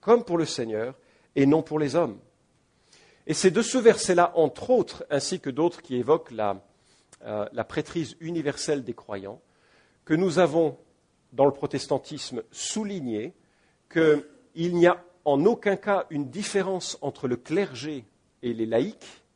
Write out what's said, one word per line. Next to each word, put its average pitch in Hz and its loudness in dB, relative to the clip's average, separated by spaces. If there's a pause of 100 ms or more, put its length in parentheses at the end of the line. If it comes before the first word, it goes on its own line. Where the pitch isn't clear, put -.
comme 233 4
pour 170 -2
le 156 0
Seigneur, 113 -6 (400)
et 139 4
non 151 6
pour 156 -6
les 143 -2
hommes. » 127 -2 (1080)
Et 156 -4
c'est 185 4
de 175 2
ce 233 -2
verset-là, 190 4
entre 160 0
autres, 202 0
ainsi 151 -4
que 143 -6
d'autres 160 -2
qui 127 -6
évoquent 143 0
la, 104 -4 (600)
euh, 104 -6
la 113 -6
prêtrise 151 -8
universelle 151 -4
des 113 -8
croyants, 101 -12 (640)
que 156 0
nous 170 2
avons, 160 2 (560)
dans 135 4
le 143 6
protestantisme, 139 -6 (100)
souligné 165 -6 (580)
qu'il 156 4 (320)
n'y 175 4
a - 4 (220)
en 143 4
aucun 214 2
cas 202 -2
une 143 -6
différence 190 -4
entre 139 -6
le 123 0
clergé 143 -6 (360)
et 120 -2
les 113 -2
laïcs 127 -4 (120)